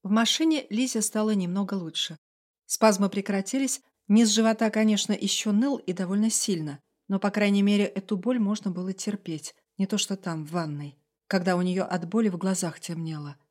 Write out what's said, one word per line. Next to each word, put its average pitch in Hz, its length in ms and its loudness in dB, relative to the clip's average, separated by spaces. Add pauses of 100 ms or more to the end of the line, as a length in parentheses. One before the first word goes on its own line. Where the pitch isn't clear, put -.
В 190 80 -8
машине 262 600 2
Лизе 233 320 0
стало 214 300 0
немного 190 420 0
лучше. 165 420 -6 (500)
Спазмы 202 440 2
прекратились, 202 720 -2 (260)
низ 220 220 6
живота, 220 400 2
конечно, 214 420 2
еще 202 400 -2
ныл 247 240 2
и - 160 -8
довольно 196 380 0
сильно, 160 500 -2 (300)
но, 196 100 0
по 202 120 0
крайней 202 300 4
мере, 202 220 4
эту 196 320 -4
боль 233 240 -2
можно 202 320 -2
было 185 220 -6
терпеть, 190 640 -8 (220)
не 190 100 0
то 214 100 -2
что 196 180 -2
там, 160 300 -6
в 147 60 -14
ванной, 147 460 -6 (300)
когда 180 300 2
у 180 40 2
нее 180 220 0
от 175 240 -4
боли 214 220 0
в 180 80 -4
глазах 185 420 -2
темнело. 156 560 -8 (160)